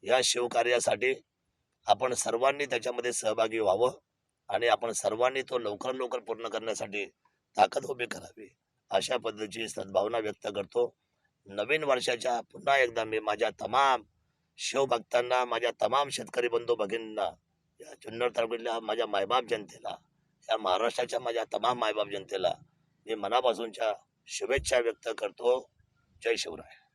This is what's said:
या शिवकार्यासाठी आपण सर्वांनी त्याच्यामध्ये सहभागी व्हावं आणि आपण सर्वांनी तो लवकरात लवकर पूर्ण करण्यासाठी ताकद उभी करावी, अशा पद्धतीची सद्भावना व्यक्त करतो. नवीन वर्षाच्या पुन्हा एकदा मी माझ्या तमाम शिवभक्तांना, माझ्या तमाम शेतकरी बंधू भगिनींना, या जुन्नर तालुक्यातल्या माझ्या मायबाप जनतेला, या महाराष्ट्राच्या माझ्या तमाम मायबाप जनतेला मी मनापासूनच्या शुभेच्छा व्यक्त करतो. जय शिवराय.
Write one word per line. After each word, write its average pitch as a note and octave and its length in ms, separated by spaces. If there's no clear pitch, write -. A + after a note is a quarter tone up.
या B2 180
शिवकार्यासाठी A#2+ 880
आपण A2 260
सर्वांनी C3 540
त्याच्यामध्ये A#2+ 460
सहभागी A2 460
व्हावं G#2+ 320
आणि G#2 180
आपण A#2 260
सर्वांनी B2 500
तो B2+ 160
लवकरात A2 360
लवकर B2+ 240
पूर्ण A2+ 300
करण्यासाठी G#2 560
ताकद - 280
उभी B2 220
करावी, - 480
अशा G2 260
पद्धतीची A2 520
सद्भावना G2 500
व्यक्त G#2+ 360
करतो. G2+ 420
नवीन A2+ 380
वर्षाच्या B2 560
पुन्हा - 360
एकदा A#2 280
मी A2 140
माझ्या G#2+ 320
तमाम A#2+ 520
शिवभक्तांना, B2 840
माझ्या A#2+ 260
तमाम C3+ 260
शेतकरी B2 400
बंधू A#2 260
भगिनींना, G#2+ 560
या - 140
जुन्नर A#2 420
तालुक्यातल्या A#2 440
माझ्या A2+ 260
मायबाप G#2 440
जनतेला, G2+ 460
या A2 60
महाराष्ट्राच्या A2+ 640
माझ्या A#2 240
तमाम A2+ 240
मायबाप G#2+ 300
जनतेला F#2+ 460
मी A2+ 80
मनापासूनच्या A2 760
शुभेच्छा - 520
व्यक्त A#2 300
करतो. A#2+ 520
जय A2+ 120
शिवराय. E2 380